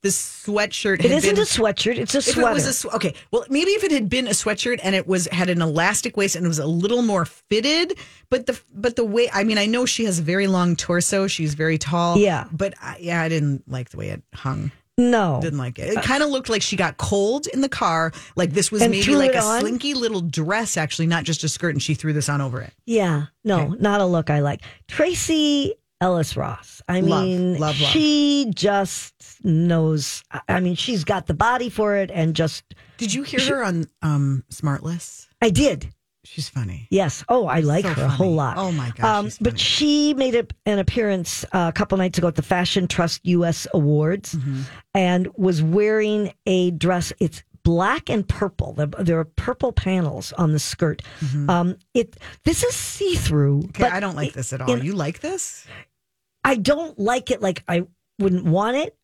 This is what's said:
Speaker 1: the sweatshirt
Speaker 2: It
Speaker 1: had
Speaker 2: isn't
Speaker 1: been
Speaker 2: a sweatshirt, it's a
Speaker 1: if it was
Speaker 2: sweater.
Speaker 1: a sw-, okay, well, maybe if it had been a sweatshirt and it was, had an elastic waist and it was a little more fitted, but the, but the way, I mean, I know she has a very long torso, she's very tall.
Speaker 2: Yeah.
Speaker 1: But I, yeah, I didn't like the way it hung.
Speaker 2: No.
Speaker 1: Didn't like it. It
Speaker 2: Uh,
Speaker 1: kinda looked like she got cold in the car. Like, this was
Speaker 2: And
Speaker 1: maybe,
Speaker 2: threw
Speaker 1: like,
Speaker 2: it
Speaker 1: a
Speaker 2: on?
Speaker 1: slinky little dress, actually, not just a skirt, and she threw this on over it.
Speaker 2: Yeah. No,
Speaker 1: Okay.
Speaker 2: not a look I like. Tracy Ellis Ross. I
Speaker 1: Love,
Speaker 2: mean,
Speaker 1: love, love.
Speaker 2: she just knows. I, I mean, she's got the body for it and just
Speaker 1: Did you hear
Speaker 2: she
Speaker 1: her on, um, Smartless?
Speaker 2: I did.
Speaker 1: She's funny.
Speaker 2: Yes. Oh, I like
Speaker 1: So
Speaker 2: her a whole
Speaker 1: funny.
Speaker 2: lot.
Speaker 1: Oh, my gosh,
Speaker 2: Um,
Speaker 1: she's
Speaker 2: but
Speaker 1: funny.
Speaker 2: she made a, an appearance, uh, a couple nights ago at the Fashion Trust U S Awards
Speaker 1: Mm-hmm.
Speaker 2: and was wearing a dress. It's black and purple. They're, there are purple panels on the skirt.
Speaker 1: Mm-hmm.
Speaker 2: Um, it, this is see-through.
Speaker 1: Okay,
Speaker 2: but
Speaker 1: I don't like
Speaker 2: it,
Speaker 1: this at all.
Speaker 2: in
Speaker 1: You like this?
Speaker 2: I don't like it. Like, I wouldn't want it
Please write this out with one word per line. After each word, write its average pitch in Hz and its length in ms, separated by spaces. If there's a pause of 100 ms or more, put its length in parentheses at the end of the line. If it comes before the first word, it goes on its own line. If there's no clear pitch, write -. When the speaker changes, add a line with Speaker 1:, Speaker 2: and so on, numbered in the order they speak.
Speaker 1:
the 196 80
sweatshirt 208 880
Speaker 2:
It - 120
Speaker 1:
had 285 120
Speaker 2:
isn't 392 120
Speaker 1:
been - 80
Speaker 2:
a - 20
sweatshirt, 220 520
it's - 180
a 277 40
Speaker 1:
if - 180
it 320 40
was 214 220
Speaker 2:
sweater. - 60
Speaker 1:
a 262 40
sw-, - 220
okay, 185 180 (180)
well, 247 180
maybe 320 220
if 415 120
it 392 80
had 247 180
been 254 180
a 202 40
sweatshirt 233 500
and 190 140
it 185 120
was, 185 200
had 180 220
an 170 120
elastic 165 540
waist 196 220
and 175 80
it 170 40
was 156 100
a 143 60
little 190 360
more 196 240
fitted, 302 720 (320)
but 254 160
the, 247 120 (160)
but 233 220
the 240 100
way, 226 280
I 196 100
mean, 214 140
I 202 80
know 240 200
she 233 200
has 180 140
a 165 40
very 190 240
long 180 300
torso, 196 500
she's 156 260
very 160 240
tall. 170 400
Speaker 2:
Yeah. 190 340
Speaker 1:
But 185 300
I, - 200
yeah, 170 200
I 165 60
didn't 147 420
like 127 200
the - 80
way - 120
it - 140 (100)
hung. 147 380 (260)
Speaker 2:
No. 220 440
Speaker 1:
Didn't 147 180
like 127 180
it. - 120
It 220 80
Speaker 2:
Uh, - 60
Speaker 1:
kinda 277 220
looked 269 220
like 214 140
she - 160
got 165 180
cold 214 520
in - 120
the 277 80
car. 165 460 (240)
Like, 165 160
this 190 180
was 214 100
Speaker 2:
And 233 100
Speaker 1:
maybe, 196 120
Speaker 2:
threw 285 140
Speaker 1:
like, 269 140
Speaker 2:
it 254 40
Speaker 1:
a 233 80
Speaker 2:
on? 220 160
Speaker 1:
slinky 240 340
little 226 280
dress, 175 560
actually, 160 300
not 170 180
just 165 180
a 156 60
skirt, 170 260
and 139 80
she 156 120
threw 156 180
this 147 160
on 143 100
over 123 220
it. - 100 (140)
Speaker 2:
Yeah. 180 400 (180)
No, 196 160
Speaker 1:
Okay. 156 220
Speaker 2:
not 208 180
a 196 60
look 170 240
I 147 100
like. 143 220 (260)
Tracy 302 840 (260)
Ellis 175 380
Ross. - 500
I 180 140
Speaker 1:
Love, 185 240
Speaker 2:
mean, 180 340
Speaker 1:
love, 151 220
love. 151 100
Speaker 2:
she 294 640
just - 880
knows. 160 880
I, - 160
I 185 140
mean, 180 140
she's 202 280
got 190 240
the 175 60
body 240 360
for 208 280
it 190 120
and 160 240
just 160 300 (340)
Speaker 1:
Did 208 160
you 269 100
hear 262 180
Speaker 2:
she 262 80
Speaker 1:
her 269 160
on, 170 220 (140)
um, 143 480
Smartless? - 800 (140)
Speaker 2:
I 233 80
did. 190 400 (380)
Speaker 1:
She's - 220
funny. 110 400
Speaker 2:
Yes. 185 400
Oh, 233 160
I 143 140
like 156 260
Speaker 1:
So 175 80
Speaker 2:
her 139 120
a - 40
whole 135 180
Speaker 1:
funny. 165 80
Speaker 2:
lot. 139 220
Speaker 1:
Oh, 190 140
my 135 240
gosh, - 100
Speaker 2:
Um, 208 220
Speaker 1:
she's 220 100
Speaker 2:
but 233 160
Speaker 1:
funny. - 60
Speaker 2:
she 294 560
made 254 180
a, 233 140 (180)
an 208 140
appearance, 196 760
uh, 175 160
a - 20
couple 202 280
nights 185 180
ago 175 100
at 165 80
the 156 60
Fashion 180 460
Trust - 380
U 175 200
S 170 300
Awards 156 580
Speaker 1:
Mm-hmm. 135 280 (340)
Speaker 2:
and 180 320 (100)
was 185 240
wearing 208 720 (140)
a 185 240
dress. 175 480
It's - 240 (200)
black 190 460
and 214 180
purple. - 460
They're, 151 140
there 165 320
are 160 60
purple 247 460
panels 180 600
on 160 180
the 156 80
skirt. - 440 (180)
Speaker 1:
Mm-hmm. 143 280
Speaker 2:
Um, 175 280 (160)
it, 233 240 (260)
this 330 200
is 494 120
see-through. 147 880
Speaker 1:
Okay, 190 180
Speaker 2:
but 165 100
Speaker 1:
I 185 60
don't 190 160
like 147 140
Speaker 2:
it, - 40
Speaker 1:
this 135 180
at 131 100
all. 123 100
Speaker 2:
in 123 120
Speaker 1:
You 175 100
like 170 260
this? - 480 (760)
Speaker 2:
I 180 120
don't 294 420
like 240 320
it. 254 140
Like, 190 240
I 175 160 (360)
wouldn't 185 260
want 202 320
it 311 260